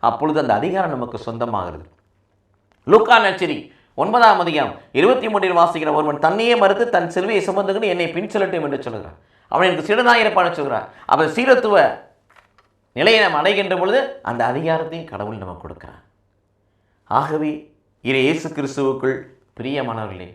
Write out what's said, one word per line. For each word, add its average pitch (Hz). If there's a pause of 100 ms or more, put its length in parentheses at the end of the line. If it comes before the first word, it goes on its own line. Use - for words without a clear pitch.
அப்பொழுது 147
அந்த 120
அதிகாரம் 175
நமக்கு 120
சொந்தமாகிறது. 101 (1040)
லூக்கா 226
நற்செய்தி 190 (460)
ஒன்பதாம் 214
அதிகாரம் 147 (260)
இருபத்தி 254
மூன்றில் 185
வாசிக்கிற, 170
ஒருவன் 151
தன்னையே 226
மறுத்து 202 (100)
தன் 170
சிலுவையை 196
சுமந்துக்கிட்டு 196
என்னை 175
பின் 202
செல்லட்டும் 190
என்று 139
சொல்கிறான். 95 (320)
அவன் 180
எனக்கு 175
சீடனாக 233
இருப்பான்னு 180
சொல்கிறான். 120 (260)
அவன் 156
சீடத்துவ 240 (1200)
நிலையை 220
நாம் 156
அடைகின்ற 190
பொழுது 202 (300)
அந்த 120 (100)
அதிகாரத்தையும் 160
கடவுள் 104
நமக்கு 87
கொடுக்கிறான். - (1160)
ஆகவே 151 (580)
இது 135
இயேசு 160 (100)
கிறிஸ்துவுக்குள் 135 (400)
பிரியமானவர்களே 113